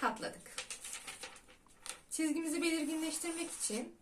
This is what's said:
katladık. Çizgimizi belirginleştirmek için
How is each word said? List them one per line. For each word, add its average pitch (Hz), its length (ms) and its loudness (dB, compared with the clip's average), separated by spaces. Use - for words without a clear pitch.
katladık. - 560 0
Çizgimizi 320 520 2
belirginleştirmek 320 920 2
için - 500 0